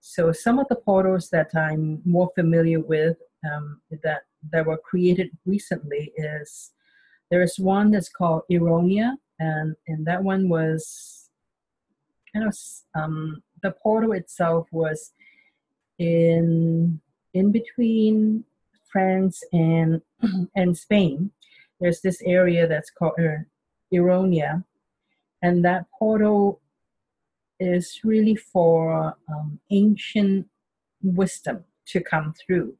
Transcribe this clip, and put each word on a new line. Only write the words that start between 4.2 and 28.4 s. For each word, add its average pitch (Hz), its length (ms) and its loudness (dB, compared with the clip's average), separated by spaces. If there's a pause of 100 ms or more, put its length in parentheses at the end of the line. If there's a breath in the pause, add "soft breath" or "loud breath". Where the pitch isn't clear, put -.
that 160 140 0
were 160 120 -2
created 180 520 0 (160)
recently 151 720 -6
is, 151 540 -12 (600 soft breath)
there 180 100 4
is 180 160 0
one 196 340 2
that's 196 180 0
called 165 320 -2 (100)
Ironia, 175 600 2 (260)
and, 156 360 -4 (120)
and 156 180 -6
that 180 180 -2
one 190 260 0
was 160 800 -4 (1040)
kind 214 140 -4
of, 202 100 -6 (380)
um, 156 480 -8 (180)
the 190 100 -4
portal 220 420 0
itself 170 580 -2
was 160 400 -4 (880 soft breath)
in, 165 1000 2 (340)
in 196 180 2
between 220 920 0 (480)
France 190 500 0 (100)
and, 165 500 2 (200)
<clears throat> 190 340 -2
and 180 220 2
Spain. 185 540 0 (480 soft breath)
There's 175 220 0
this 180 220 -4
area 180 440 4
that's 156 240 -4
called, 160 280 -2
uh, 156 240 -2 (500)
Ironia, 180 720 2 (760)
and 175 240 2
that 175 220 0 (100)
portal 208 640 2 (1000)
is 180 440 -2
really 220 320 4
for, 160 800 0 (140)